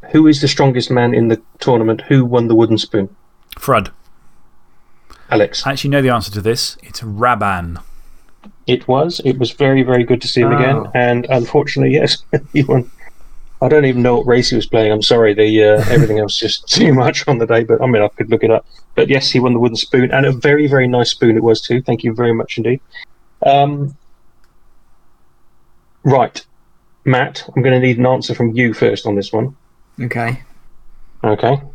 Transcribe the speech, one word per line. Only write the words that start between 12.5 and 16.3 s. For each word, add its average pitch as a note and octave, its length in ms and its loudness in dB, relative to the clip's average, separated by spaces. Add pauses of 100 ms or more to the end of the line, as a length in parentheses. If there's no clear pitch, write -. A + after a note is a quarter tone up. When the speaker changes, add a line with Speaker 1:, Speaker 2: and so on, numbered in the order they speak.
Speaker 1:
he D3+ 120 2
won. C3 260 -2 (720)
I B2+ 60 0
don't D3 160 4
even B2+ 180 0
know A#2+ 140 4
what A2 100 -2
race B2 240 2
he B2 60 -2
was A2 100 -2
playing. A2 240 2
I'm G#2+ 120 0
sorry. A2+ 320 4
The, G#2+ 300 4
uh, G#2+ 200 4
Speaker 2:
<laughs> G2+ 40 2
Speaker 1:
everything G#2+ 300 2
else G#2 200 -4